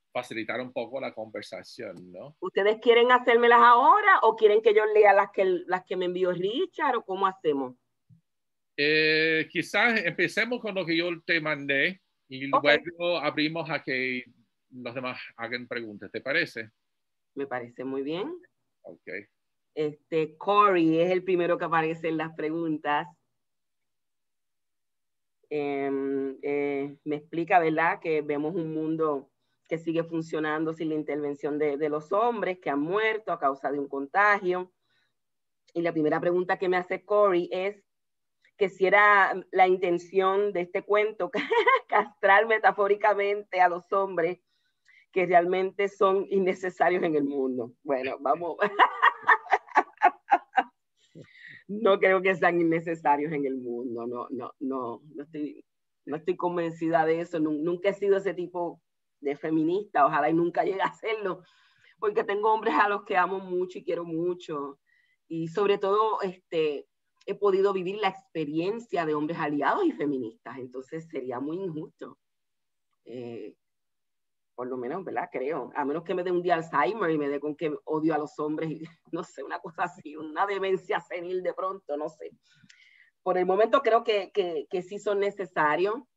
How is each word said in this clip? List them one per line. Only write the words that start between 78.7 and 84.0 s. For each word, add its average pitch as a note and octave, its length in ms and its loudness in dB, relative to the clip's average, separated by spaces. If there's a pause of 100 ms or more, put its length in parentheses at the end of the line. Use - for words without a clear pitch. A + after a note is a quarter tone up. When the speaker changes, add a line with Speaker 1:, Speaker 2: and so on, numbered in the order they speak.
Speaker 2:
y, D3+ 100 -10
<laughs> - 300 -18
no E3 120 -6
sé, - 200 -16
una D#3 160 -10
cosa F#3 240 -8
así, D#3+ 320 -10
una D#3+ 300 -4
demencia F#3+ 560 -2
senil F3 420 -8
de E3+ 100 -2
pronto, F#3 440 -6
no D#3 120 -6
sé. - 220 -16 (920)
Por F3+ 140 0
el F3+ 80 2
momento A3 360 4
creo A#3 220 4